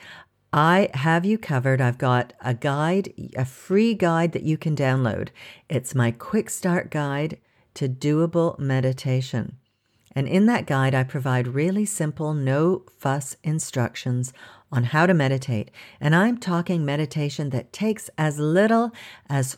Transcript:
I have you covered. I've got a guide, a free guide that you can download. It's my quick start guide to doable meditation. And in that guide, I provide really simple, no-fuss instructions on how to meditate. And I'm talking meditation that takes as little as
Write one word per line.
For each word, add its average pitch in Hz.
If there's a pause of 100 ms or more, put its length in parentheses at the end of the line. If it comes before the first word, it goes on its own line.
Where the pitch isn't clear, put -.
(520)
I 165
have 165
you 220
covered. 131
I've 123
got 123
a 127
guide, 151 (220)
a 127
free 208
guide 170
that -
you 156
can 156
download. 127 (400)
It's 131
my 120
quick -
start 180
guide 147 (340)
to 139
doable 160
meditation. 131 (580)
And 139
in 190
that 240
guide, 135
I 131
provide 127
really 175
simple, 156
no-fuss 143
instructions 127 (380)
on 123
how 156
to 185
meditate. 131 (280)
And 151
I'm 226
talking 175
meditation 147
that 131
takes 214
as 156
little 214 (380)
as 135